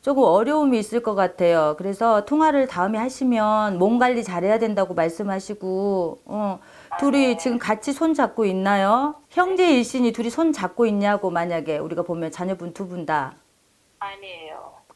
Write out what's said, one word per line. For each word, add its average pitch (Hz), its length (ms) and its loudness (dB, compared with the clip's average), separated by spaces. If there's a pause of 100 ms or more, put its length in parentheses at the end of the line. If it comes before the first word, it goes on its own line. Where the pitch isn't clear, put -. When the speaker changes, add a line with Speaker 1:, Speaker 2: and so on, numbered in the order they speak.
Speaker 1:
조금 277 220 2
어려움이 240 560 4
있을 220 240 -4
것 214 140 -2
같아요. 170 600 2
그래서 208 480 0
통화를 294 440 2
다음에 196 300 -2
하시면 214 800 0
몸 214 200 4
관리 247 260 2
잘해야 185 340 0
된다고 196 360 -2
말씀하시고, 190 1300 -4
어, 202 340 -6 (300)
Speaker 2:
아, - 80 -8
Speaker 1:
둘이 277 280 2
Speaker 2:
네. 247 100 2
Speaker 1:
지금 240 220 -2
같이 220 340 -2
손 320 220 0
잡고 233 320 0
있나요? 202 680 2 (120)
형제 359 380 2
Speaker 2:
네. 302 100 6
Speaker 1:
일신이 247 360 0
둘이 233 180 -4
손 320 220 2
잡고 208 340 0
있냐고, 202 440 0
만약에 170 480 -2
우리가 160 240 -4
보면 165 280 -4
자녀분 180 420 -6
두 196 160 -10
분 175 160 -10
다. 147 300 -2 (640)
Speaker 2:
아니에요. 190 760 -14 (240)